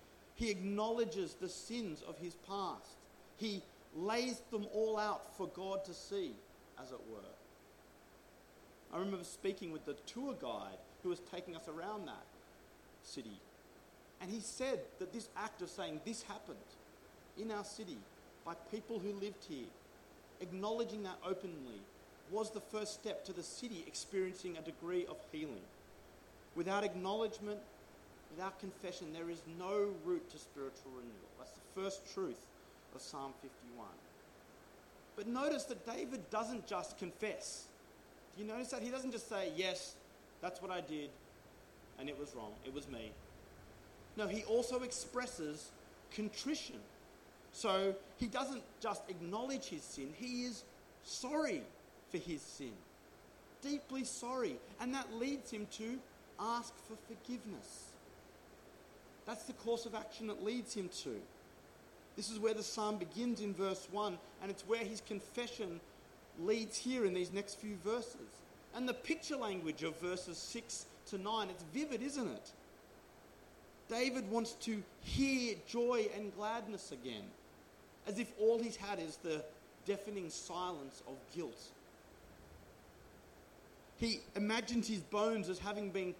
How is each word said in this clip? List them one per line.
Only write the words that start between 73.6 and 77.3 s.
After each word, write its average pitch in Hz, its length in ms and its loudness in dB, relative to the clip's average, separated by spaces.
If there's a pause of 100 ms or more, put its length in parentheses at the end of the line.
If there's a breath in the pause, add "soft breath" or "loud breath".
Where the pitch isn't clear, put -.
David 240 420 6
wants 226 240 6
to 214 280 2 (200)
hear 262 520 6 (120)
joy 240 480 8
and 202 200 0
gladness 208 580 0
again, 120 380 -4 (760)